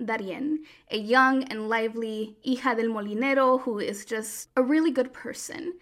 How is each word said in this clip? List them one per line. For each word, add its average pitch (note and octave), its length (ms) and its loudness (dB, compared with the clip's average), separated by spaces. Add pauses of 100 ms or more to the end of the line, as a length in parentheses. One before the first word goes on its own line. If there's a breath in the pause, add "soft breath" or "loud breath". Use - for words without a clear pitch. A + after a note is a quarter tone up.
Darien, A3+ 600 -4 (260 loud breath)
a G#3+ 80 -2
young C4 480 4
and A3 220 -6
lively A3 760 -4
hija B3 320 0
del A3+ 120 2
molinero B3+ 720 2
who A3+ 180 -4
is G3+ 260 -6
just A3 500 -8
a B3+ 60 6
really D#4 300 4
good B3+ 200 0
person. - 720 -10